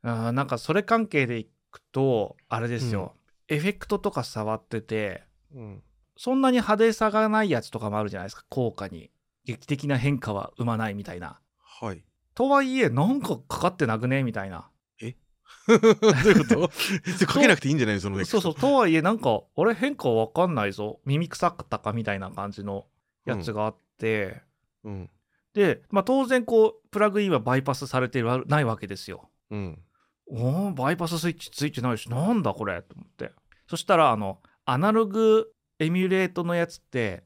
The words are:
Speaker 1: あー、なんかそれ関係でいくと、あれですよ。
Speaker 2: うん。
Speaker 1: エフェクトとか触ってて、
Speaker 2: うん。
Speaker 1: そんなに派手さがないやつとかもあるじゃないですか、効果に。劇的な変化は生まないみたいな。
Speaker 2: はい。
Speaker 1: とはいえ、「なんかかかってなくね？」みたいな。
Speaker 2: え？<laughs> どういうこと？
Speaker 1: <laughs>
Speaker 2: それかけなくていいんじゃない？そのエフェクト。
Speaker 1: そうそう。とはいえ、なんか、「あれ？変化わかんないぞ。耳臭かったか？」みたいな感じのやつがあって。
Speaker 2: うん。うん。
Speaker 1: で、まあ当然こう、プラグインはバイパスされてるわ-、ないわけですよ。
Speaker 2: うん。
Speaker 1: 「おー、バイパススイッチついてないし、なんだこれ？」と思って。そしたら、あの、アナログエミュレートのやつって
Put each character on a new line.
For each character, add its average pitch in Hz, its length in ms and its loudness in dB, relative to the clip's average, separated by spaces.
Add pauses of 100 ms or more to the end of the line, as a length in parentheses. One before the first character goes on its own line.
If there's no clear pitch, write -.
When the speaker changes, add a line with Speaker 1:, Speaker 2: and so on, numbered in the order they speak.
Speaker 1:
あ 113 260 -4
ー、 - 20 0
な 135 120 0
ん 135 40 -4
か 123 100 -2
そ - 160 -4
れ 202 100 2
関 226 240 0
係 143 200 0
で 117 120 -4
い - 80 -10 (240)
く - 100 -20 (100)
と、 131 460 0 (120)
あ 113 100 -2
れ 117 80 -4
で 120 120 -4
す 120 140 -2
よ。 95 220 -6 (340)
Speaker 2:
う 156 40 0
ん。 - 20 0
Speaker 1:
エ 147 40 -2
フ 170 80 -2
ェ 202 100 -2
ク - 100 -16
ト 202 120 -2
と 202 120 -2
か 127 120 -4
触 107 320 -4
っ - 80 -12
て 113 180 -8
て、 107 420 -6 (300)
Speaker 2:
う 131 80 -18
ん。 101 220 -18 (340)
Speaker 1:
そ 247 180 -2
ん 269 60 2
な 262 80 4
に 254 60 4
派 214 220 2
手 220 160 4
さ 220 180 0
が 214 180 2
な 214 140 2
い 202 60 0
や 120 120 0
つ - 80 -18
と 113 100 -8
か 110 100 -6
も 104 100 -2
あ 107 40 -2
る 104 60 -4
じ 98 80 -8
ゃ - 20 -8
な 90 60 -10
い - 20 -12
で - 40 -12
す - 40 -18
か、 - 140 -20
効 120 220 -2
果 98 160 -10
に。 87 220 -16 (360)
劇 - 220 -12
的 143 200 -4
な 139 100 0
変 135 220 0
化 107 140 -6
は - 240 -6
生 117 80 -2
ま 113 120 0
な 110 120 -2
い 101 40 -6
み 101 100 -8
た 90 120 -12
い 90 40 -12
な。 85 200 -14 (400)
Speaker 2:
は 107 140 -6
い。 80 100 -14 (300)
Speaker 1:
と 269 160 0
は 277 140 4
い 262 160 -2
え、 190 120 4
「な 139 140 2
ん 262 160 2
か - 160 -6
か - 220 -10
か 175 100 0
っ 185 60 -4
て 147 100 0
な 110 140 0
く 123 80 -4
ね？」 135 160 0
み 117 100 -4
た 101 120 -6
い 98 40 -10
な。 87 200 -14 (320)
Speaker 2:
え？ 113 140 -12 (260)
<laughs> - 260 -12
ど 214 80 8
う - 20 6
い 208 560 6
う 151 140 6
こ 180 200 4
と？ - 60 -4
Speaker 1:
<laughs> 185 420 -4
Speaker 2:
そ 185 60 -2
れ 180 60 4
か - 120 0
け 269 80 8
な 185 80 8
く - 40 -8
て - 100 -4
い - 20 2
い 156 40 2
ん - 20 0
じ 127 60 2
ゃ 110 40 2
な 104 60 0
い？ 98 80 -2
そ 101 80 -4
の 98 100 -4
エ - 40 0
フ - 0 -
ェ - 20 0
ク - 60 -8
ト。 208 100 2
Speaker 1:
そ 175 80 -2
う 151 40 -4
そ - 40 -10
う。 - 40 -4
と 277 140 4
は 233 120 6
い 160 80 4
え、 160 60 4
な 180 120 2
ん 226 60 -4
か、 113 240 0 (120)
「あ 156 100 0
れ？ 233 100 4
変 262 200 -2
化 - 140 -2
わ 113 180 2
か 180 200 0
ん 165 80 -2
な 107 100 0
い 98 80 -2
ぞ。 104 320 -8
耳 151 240 -2
臭 175 220 -2
か - 120 -14
っ - 40 -14
た 107 120 -6
か？」 107 140 -4
み 113 100 -4
た 104 120 -2
い 95 40 -6
な 92 120 -10
感 101 200 -8
じ 98 120 -14
の 98 240 -8 (380)
や 123 120 -4
つ 101 160 -8
が 107 140 -2
あ - 20 -2
っ 107 60 -10 (220)
て。 107 440 -2 (420)
Speaker 2:
う 107 60 -14
ん。 101 40 -10
う - 100 -8
ん。 - 60 -16 (440)
Speaker 1:
で、 190 380 2
ま 196 100 2
あ - 20 -4
当 262 220 2
然 247 180 2
こ 220 400 4
う、 - 60 -20
プ 202 100 -6
ラ 214 120 4
グ 208 100 0
イ 196 60 0
ン 185 40 0
は 135 80 2
バ 123 180 0
イ 131 60 0
パ 135 120 -2
ス 139 120 -10
さ 131 120 -2
れ 127 100 0
て 131 100 -2
る 117 80 0
わ-、 127 200 0
な 151 120 2
い 139 60 2
わ 113 120 0
け 101 100 -12
で 98 100 -8
す - 140 -16
よ。 - 180 -16 (220)
Speaker 2:
う 107 60 -8
ん。 90 240 -8 (480)
Speaker 1:
「お 135 400 -2
ー、 185 40 -6
バ 131 180 -2
イ 175 60 -2
パ 175 100 -4
ス 165 120 -4
ス 170 100 -2
イ 160 40 -4
ッ - 40 -12
チ - 140 -18
つ - 140 -4
い 143 60 -2
て - 100 -8
な 123 120 0
い 107 40 -4
し、 - 120 -12
な 156 240 0
ん 214 80 2
だ 107 120 0
こ 110 120 -6
れ？」 87 180 -6
と - 120 -20
思 - 100 -20
っ - 20 -20
て。 - 240 -12 (380)
そ 170 80 -6
し - 80 -8
た 185 120 4
ら、 147 140 6
あ 110 60 2
の、 98 240 -6 (240)
ア 127 120 0
ナ 196 140 2
ロ 220 140 4
グ 220 460 2 (280)
エ 160 100 0
ミ 185 160 0
ュ - 40 0
レ 190 160 2
ー 180 80 -6
ト 180 100 -4
の 170 120 -2
や 170 120 2
つ - 120 -20
っ - 20 -20
て 107 440 -4